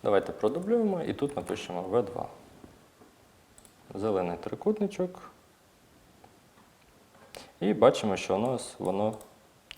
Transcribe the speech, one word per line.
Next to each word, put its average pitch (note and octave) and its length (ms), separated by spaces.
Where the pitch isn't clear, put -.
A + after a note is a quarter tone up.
Давайте G#2 280
продублюємо G3 680
і D#3 120
тут C#3+ 220
напишемо F2+ 460
V G2 220
два. - 220
Зелений F#2+ 420
трикутничок. - 960
І G3+ 140
бачимо, G#2+ 440
що - 180
у G2 40
нас B2 400
воно G2+ 380